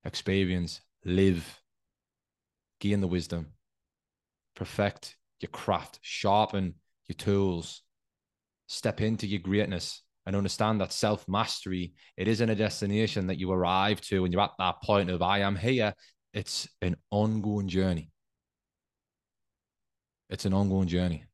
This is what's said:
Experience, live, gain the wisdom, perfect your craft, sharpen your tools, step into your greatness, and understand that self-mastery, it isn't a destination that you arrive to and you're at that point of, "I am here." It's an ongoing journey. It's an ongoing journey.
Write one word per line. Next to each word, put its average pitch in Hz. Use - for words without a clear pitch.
Experience, 92
live, 92
gain 101
the 95
wisdom, 85
perfect -
your 90
craft, -
sharpen 98
your 98
tools, 95
step -
into 110
your 98
greatness, 95
and 95
understand 104
that 92
self-mastery, 98
it 95
isn't 113
a 110
destination 104
that 92
you 92
arrive 92
to 95
and 90
you're 92
at -
that 90
point 101
of, 87
"I 98
am 98
here." 107
It's -
an 87
ongoing 104
journey. 90
It's 95
an 95
ongoing 95
journey. 87